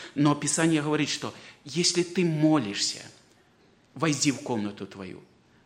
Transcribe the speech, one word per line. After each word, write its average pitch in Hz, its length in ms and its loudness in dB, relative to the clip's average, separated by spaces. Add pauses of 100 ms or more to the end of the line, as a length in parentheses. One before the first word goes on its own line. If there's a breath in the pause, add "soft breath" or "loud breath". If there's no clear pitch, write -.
(140 loud breath)
Но 147 200 6
Писание 156 480 2
говорит, 151 260 0
что 110 240 -6 (320 loud breath)
если 165 380 0
ты 180 220 0
молишься, 151 760 2 (960)
войди 143 380 0
в 123 80 -6
комнату 104 460 -6
твою, 95 360 -14 (440 soft breath)